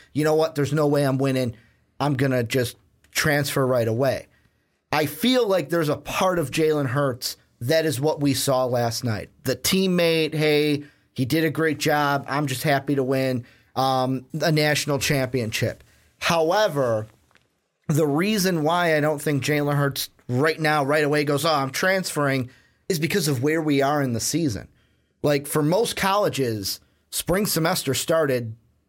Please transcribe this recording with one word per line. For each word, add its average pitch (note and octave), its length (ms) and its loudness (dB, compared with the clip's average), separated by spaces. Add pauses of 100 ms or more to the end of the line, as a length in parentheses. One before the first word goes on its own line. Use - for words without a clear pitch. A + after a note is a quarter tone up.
(140)
"You D3 100 0
know D#3 120 4
what? D#3+ 200 2
There's C#3+ 180 -2
no D3+ 140 2
way C#3+ 160 2
I'm C3+ 140 0
winning. C3 380 0 (440)
I'm C#3+ 140 0
gonna B2+ 300 0
just A#2+ 320 -2 (360)
transfer C#3+ 540 0
right B2 220 2
away." A2+ 400 -2 (640)
I D3+ 160 2
feel A#3+ 400 2
like F3+ 220 0
there's E3 200 0
a C#3+ 80 0
part F#3 400 -2
of C#3 140 -2
Jalen D#3 360 2
Hurts B2+ 480 -2 (260)
that D#3 240 2
is B2+ 140 -2
what D3+ 200 0
we C#3+ 140 2
saw B2+ 320 0
last A#2+ 380 -2
night. A2 260 -4 (140)
The B2+ 120 -2
teammate, E3 800 0
"Hey, D3+ 480 2 (300)
he C3 120 -2
did D#3+ 180 0
a D#3+ 60 2
great D#3 300 -2
job. C#3+ 480 0
I'm C#3+ 200 -2
just B2+ 160 -6
happy C#3+ 320 0
to C3+ 80 0
win, C3 420 0 (300)
um, C3 500 0 (160)
a D#3 100 2
national D3 480 0
championship." B2 840 -2 (360)
However, D#3+ 880 0 (800)
the D#3 200 2
reason F3+ 560 0
why E3+ 320 2
I D3+ 40 4
don't D3 220 0
think C#3+ 220 0
Jalen D3 340 0
Hurts C#3+ 320 -2 (200)
right D3+ 300 2
now, D3+ 240 2
right D3+ 200 2
away D3+ 200 2
goes, C#3+ 200 0
"Oh, D#3+ 100 2
I'm C#3 160 0
transferring," D3 800 -2 (380)
is F3 120 -2
because D#3+ 280 0
of C3 140 0
where D#3 200 0
we C#3+ 200 2
are C#3+ 200 2
in B2+ 120 0
the A2 60 -2
season. C#3+ 480 -2 (540)
Like, C#3+ 260 0
for D3+ 160 0
most G3 320 0
colleges, C3 840 -2 (300)
spring F#3+ 360 -2
semester E3 480 -2
started B2+ 640 0 (340)